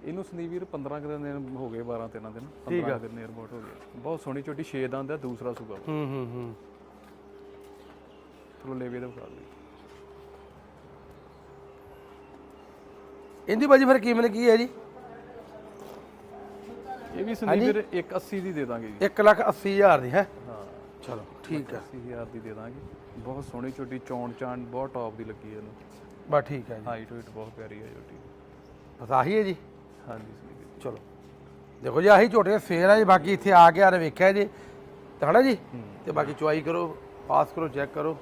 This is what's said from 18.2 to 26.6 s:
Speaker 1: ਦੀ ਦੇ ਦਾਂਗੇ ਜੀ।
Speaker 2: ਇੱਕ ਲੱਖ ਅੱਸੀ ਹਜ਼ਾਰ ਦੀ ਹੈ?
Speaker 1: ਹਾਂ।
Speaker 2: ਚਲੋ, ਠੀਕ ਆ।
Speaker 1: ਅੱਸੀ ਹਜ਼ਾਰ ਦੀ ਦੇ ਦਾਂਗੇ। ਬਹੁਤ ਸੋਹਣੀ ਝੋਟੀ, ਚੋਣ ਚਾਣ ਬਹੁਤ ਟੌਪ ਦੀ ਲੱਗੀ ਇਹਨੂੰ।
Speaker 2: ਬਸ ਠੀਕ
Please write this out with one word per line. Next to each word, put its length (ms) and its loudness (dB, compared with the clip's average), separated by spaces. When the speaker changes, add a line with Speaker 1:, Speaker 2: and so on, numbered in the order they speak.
Speaker 1:
ਦੀ 140 -6
ਦੇ 120 -2
ਦਾਂਗੇ 220 -6
ਜੀ। 140 -12
Speaker 2:
ਇੱਕ 200 0
ਲੱਖ 260 8
ਅੱਸੀ 260 -2
ਹਜ਼ਾਰ 260 8
ਦੀ 120 -4
ਹੈ? 160 2
Speaker 1:
ਹਾਂ। 180 -14
Speaker 2:
ਚਲੋ, 220 -10
ਠੀਕ 300 -8
ਆ। 40 -10
Speaker 1:
ਅੱਸੀ 200 -14
ਹਜ਼ਾਰ 280 -12
ਦੀ 140 -14
ਦੇ 140 -14
ਦਾਂਗੇ। 260 -14
ਬਹੁਤ 260 -10
ਸੋਹਣੀ 280 -10
ਝੋਟੀ, 280 -10
ਚੋਣ 320 -8
ਚਾਣ 280 -8
ਬਹੁਤ 340 -8
ਟੌਪ 200 -6
ਦੀ 100 -14
ਲੱਗੀ 260 -14
ਇਹਨੂੰ। 240 -16
Speaker 2:
ਬਸ 140 2
ਠੀਕ 280 -10